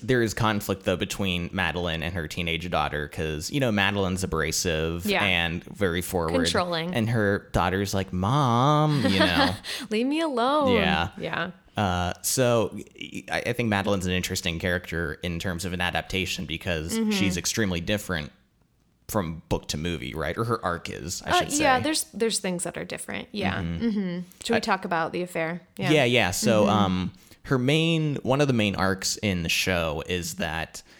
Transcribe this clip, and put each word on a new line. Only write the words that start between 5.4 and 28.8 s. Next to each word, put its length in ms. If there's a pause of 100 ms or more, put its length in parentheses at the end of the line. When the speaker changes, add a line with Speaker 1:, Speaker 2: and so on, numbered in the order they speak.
Speaker 1:
very 380
forward. 420
Speaker 2:
Controlling. 500
Speaker 1:
And 140
her 440
daughter's 420
like, 180
"Mom, 960
you 120
know." 340 (160)
Speaker 2:
<laughs> 180
"Leave 180
me 140
alone." 540
Speaker 1:
Yeah. 420
Speaker 2:
Yeah. 340 (280)
Speaker 1:
Uh, 420
so 560 (560)
I, 140
I 80
think 160
Madeline's 340
an 80
interesting 460
character 640
in 160
terms 260
of 80
an 80
adaptation 640
because 480
Speaker 2:
Mm-hmm. 200
Speaker 1:
she's 260
extremely 420
different 520 (760)
from 420
book 180
to 80
movie, 380
right? 240
Or 60
her 200
arc 240
is, 380
I 40
Speaker 2:
Uh, 100
Speaker 1:
should 120
say. 120
Speaker 2:
yeah, 140
there's, 260 (100)
there's 240
things 260
that 140
are 80
different. 460
Yeah. 280
Speaker 1:
Mm-hmm. 260
Speaker 2:
Mm-hmm. 320 (240)
Should 100
we 40
Speaker 1:
I 40
Speaker 2:
talk 260
about 260
the 80
affair? 400 (160)
Yeah. 140
Speaker 1:
Yeah, 140
yeah. 260
So, 340
Speaker 2:
Mm-hmm. 60
Speaker 1:
um, 420 (300)
her 160
main, 640
one 180
of 60
the 80
main 220
arcs 420